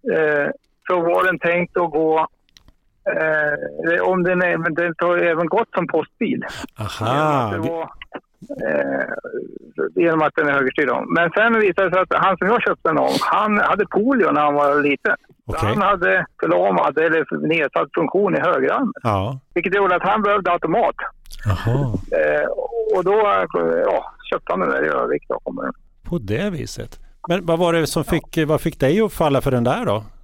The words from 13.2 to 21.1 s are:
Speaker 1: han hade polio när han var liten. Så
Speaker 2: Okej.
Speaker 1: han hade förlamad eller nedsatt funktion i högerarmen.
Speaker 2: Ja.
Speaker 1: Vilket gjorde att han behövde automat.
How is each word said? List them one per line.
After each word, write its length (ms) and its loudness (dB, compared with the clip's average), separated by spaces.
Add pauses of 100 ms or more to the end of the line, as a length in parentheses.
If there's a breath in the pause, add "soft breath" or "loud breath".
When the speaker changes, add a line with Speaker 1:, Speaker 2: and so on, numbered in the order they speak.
Speaker 1:
han 380 0
hade 260 0
polio 460 2
när 100 2
han 120 2
var 280 4
liten. 340 0 (300)
Så 120 -6
Speaker 2:
Okej. 120 0
Speaker 1:
han 120 0
hade 440 2 (140)
förlamad 580 2
eller 500 0
nedsatt 480 0
funktion 400 2
i 40 2
högerarmen. 540 0 (100)
Speaker 2:
Ja. 360 0 (140)
Speaker 1:
Vilket 220 -2
gjorde 200 4
att 80 0
han 180 2
behövde 300 2
automat. 440 0 (520)